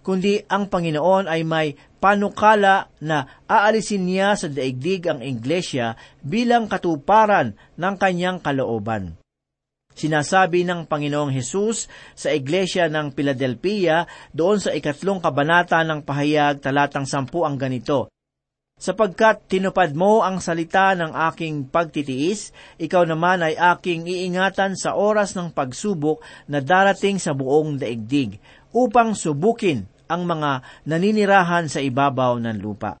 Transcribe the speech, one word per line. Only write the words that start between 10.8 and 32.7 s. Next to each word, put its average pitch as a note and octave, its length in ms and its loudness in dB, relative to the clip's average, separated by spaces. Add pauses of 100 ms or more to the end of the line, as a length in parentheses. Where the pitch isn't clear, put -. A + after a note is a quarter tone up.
Panginoong D3 480 -2
Hesus G3 560 -4 (240)
sa - 160 -6
iglesia E3 560 0
ng D3+ 240 -4
Philadelphia D#3 960 0 (240)
doon F3+ 320 2
sa G3+ 80 -4
ikatlong F#3 480 -4
kabanata E3 640 2
ng D#3 240 -4
pahayag D3 560 0
talatang C#3+ 400 0
sampu C#3 400 -4
ang C#3+ 160 -2
ganito, B2+ 480 -2 (720)
"Sapagkat G#3 720 0
tinupad F#3 480 2
mo G3+ 240 4
ang F#3 160 -2
salita F3 560 0
ng E3 160 -4 (240)
aking D3+ 320 -6
pagtitiis, D3+ 880 -4 (240)
ikaw F3 240 2
naman E3+ 400 2
ay D#3+ 160 -2
aking E3+ 480 0
iingatan F#3 720 -2
sa C#3+ 160 -4
oras G#3 400 2
ng F3 160 -6
pagsubok D3+ 720 -2 (240)
na C#3+ 160 -2
darating F#3+ 560 2
sa E3 160 -4
buong C#3+ 400 0
daigdig, A#2 640 -2 (320)
upang A3+ 480 2
subukin E3 640 0 (240)
ang F3 240 -4
mga D3 320 -2 (240)
naninirahan F3+ 800 2
sa C#3+ 160 -4
ibabaw C3 560 0
ng A#2 240 -4
lupa." G#2 380 -8